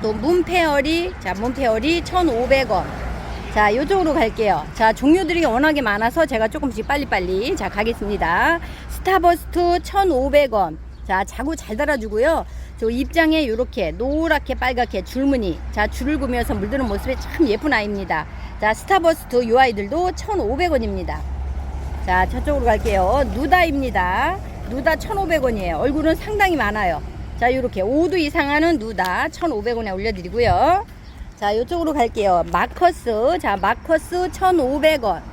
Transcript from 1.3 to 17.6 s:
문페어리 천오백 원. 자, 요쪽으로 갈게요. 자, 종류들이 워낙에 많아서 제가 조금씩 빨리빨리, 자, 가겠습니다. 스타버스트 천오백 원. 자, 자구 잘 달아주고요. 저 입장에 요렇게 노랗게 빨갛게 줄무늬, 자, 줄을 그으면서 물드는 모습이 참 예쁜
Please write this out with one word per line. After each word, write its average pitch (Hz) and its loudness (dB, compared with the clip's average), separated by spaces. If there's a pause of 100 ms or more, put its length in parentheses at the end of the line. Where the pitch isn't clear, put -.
문페어리 226 0
천오백 269 2
원. 175 0 (720)
자, 208 4
요쪽으로 320 2
갈게요. 208 0
자, 220 4
종류들이 330 2
워낙에 285 2
많아서 233 2
제가 220 0
조금씩 262 -4
빨리빨리, 240 -2
자, 202 -4
가겠습니다. 208 0 (280)
스타버스트 349 2
천오백 285 2
원. 175 0 (280)
자, 196 0
자구 269 -6
잘 - -8
달아주고요. 247 0 (320)
저 226 -2
입장에 311 2
요렇게 220 -2
노랗게 277 -2
빨갛게 240 -2
줄무늬, 247 -2 (140)
자, 214 0
줄을 277 -4
그으면서 240 -2
물드는 233 -2
모습이 208 -4
참 - 0
예쁜 262 0